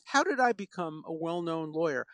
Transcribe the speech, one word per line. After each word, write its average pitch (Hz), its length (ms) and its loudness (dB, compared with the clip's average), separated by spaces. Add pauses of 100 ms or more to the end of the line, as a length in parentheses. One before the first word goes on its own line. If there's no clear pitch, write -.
How 277 180 4
did 302 160 0
I 240 140 4
become 170 520 -6
a - 80 -6
well-known 165 600 -2
lawyer? 156 400 0